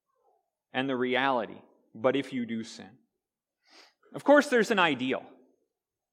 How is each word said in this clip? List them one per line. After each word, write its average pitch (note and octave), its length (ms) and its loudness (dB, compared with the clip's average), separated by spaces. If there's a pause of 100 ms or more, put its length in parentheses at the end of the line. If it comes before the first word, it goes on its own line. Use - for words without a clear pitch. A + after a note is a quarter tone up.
(720)
and C3+ 180 -4
the C3 60 -2
reality, B2 680 -2 (320)
"But B2 220 0
if C#3 160 -4
you B2 140 -4
do A2+ 180 -6
sin." - 340 -18 (1160)
Of C#3+ 100 -12
course, C#4+ 240 6
there's A#3 240 2
an G3+ 80 0
ideal. C3 500 0 (840)